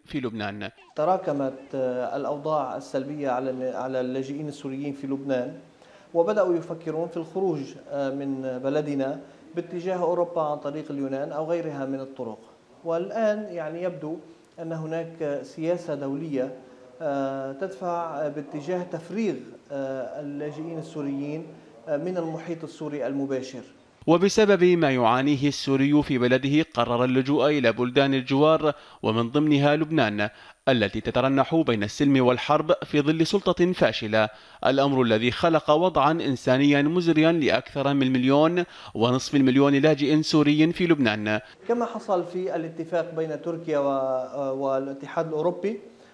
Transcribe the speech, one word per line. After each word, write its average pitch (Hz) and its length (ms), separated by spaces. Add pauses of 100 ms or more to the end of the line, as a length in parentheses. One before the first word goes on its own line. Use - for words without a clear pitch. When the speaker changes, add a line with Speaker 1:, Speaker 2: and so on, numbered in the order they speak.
Speaker 1:
في 151 140
لبنان. 104 500 (260)
Speaker 2:
تراكمت، 151 640 (160)
آه، 127 420
الأوضاع 143 600
السلبية 139 520
على، 127 400
على 127 320
اللاجئين 131 460
السوريين 139 460
في 139 140
لبنان، 135 520 (540)
وبدأوا 180 420
يفكرون 160 520
في 165 100
الخروج، 170 440 (280)
آه، 139 200
من 135 540
بلدنا 143 560 (360)
باتجاه 175 480
أوروبا 170 380
عن 147 160
طريق 147 340
اليونان 139 400
أو 151 140
غيرها 156 400
من 135 140
الطرق. 131 400 (440)
والآن 208 680
يعني 170 320
يبدو 160 340 (420)
أن 165 140
هناك 160 680
سياسة 165 520
دولية، 139 600 (460)
آه، 135 500
تدفع 170 760
باتجاه 151 560
تفريغ، 175 520 (360)
آه، 135 500
اللاجئين 151 580
السوريين، 143 680 (400)
آه، 147 100
من 180 200
المحيط 165 460
السوري 147 440
المباشر. 135 540 (460)
Speaker 1:
وبسبب 190 560
ما 170 280
يعانيه 131 560
السوري 139 560
في 139 140
بلده، 131 560
قرر 120 320
اللجوء 131 420
إلى 135 240
بلدان 123 420
الجوار، 147 600 (300)
ومن 117 280
ضمنها 147 440
لبنان 117 540 (400)
التي 107 320
تترنح 135 540
بين 120 280
السلم 135 420
والحرب 151 480 (100)
في 147 180
ظل 160 260
سلطة 185 460
فاشلة، 110 560 (360)
الأمر 135 360
الذي 113 300
خلق 160 400
وضعا 156 400
إنسانيا 139 720
مزريا 165 500
لأكثر 139 640
من 131 200
مليون 147 500 (300)
ونصف 123 420
المليون 139 400
لاجئ 147 460
سوري 151 520
في 180 140
لبنان. 107 520 (280)
Speaker 2:
كما 233 180
حصل 214 400
في 180 300
الاتفاق 165 600
بين 156 260
تركيا 160 380
و-، 135 840
والاتحاد 139 640
الأوروبي، 175 520 (340)